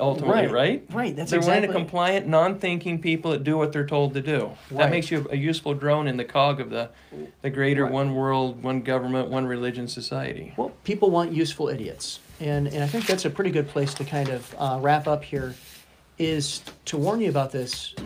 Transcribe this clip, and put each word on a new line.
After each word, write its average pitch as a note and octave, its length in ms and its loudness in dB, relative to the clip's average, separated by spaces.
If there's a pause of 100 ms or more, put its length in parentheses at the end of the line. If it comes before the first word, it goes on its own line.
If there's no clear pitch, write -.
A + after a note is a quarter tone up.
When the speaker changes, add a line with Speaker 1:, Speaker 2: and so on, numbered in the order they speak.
Speaker 1:
ultimately, C#3+ 460 2
Speaker 2:
Right. - 40 0
Speaker 1:
right? D3+ 400 2
Speaker 2:
Right, G3+ 260 -4
that's D#3+ 140 -4
Speaker 1:
They're E3+ 100 4
wanting F3+ 240 4
Speaker 2:
exactly F#3 120 0
Speaker 1:
a - 80 2
compliant, F3+ 420 0
non-thinking F3 760 2
people E3 300 0
that C#3 120 -2
do D#3 140 2
what D3+ 140 2
they're C#3+ 140 0
told C#3+ 280 2
to C3+ 80 -2
do. C3+ 300 -2 (180)
That C#3+ 140 4
Speaker 2:
Right. C#3 60 4
Speaker 1:
makes E3 200 0
you D3 200 0
a C#3+ 60 -2
useful D3+ 380 0
drone D3 340 2
in B2+ 80 -2
the B2 80 -2
cog C#3 360 2
of A2 100 -6
the, A#2 180 -4 (540)
the C#3 80 -2
greater C#3 340 2
Speaker 2:
Right. B2+ 80 0
Speaker 1:
one C3+ 220 0
world, C3 480 0
one C3 180 -2
government, B2+ 480 0
one C3 180 -2
religion B2 400 -4
society. C3 720 -8
Speaker 2:
Well, C4 160 -4 (120)
people G3+ 260 4
want E3+ 220 2
useful D3+ 360 0
idiots. A2 520 -8 (200)
And, C#3+ 260 0
and C#3+ 160 -2
I C#3+ 40 0
think A3 200 -2
that's F#3 200 2
a D3 40 0
pretty F#3 200 0
good D3 180 0
place C#3 260 -2
to C#3+ 100 -6
kind C#3+ 260 -2
of, A#2+ 280 -8
uh, C3 220 0
wrap D3 260 2
up D3+ 160 0
here, C3 320 -6 (640)
is D#3+ 440 -2 (240)
to D#3+ 100 -6
warn G3 240 2
you G3+ 80 2
about C#3 240 0
this. - 400 -6 (140)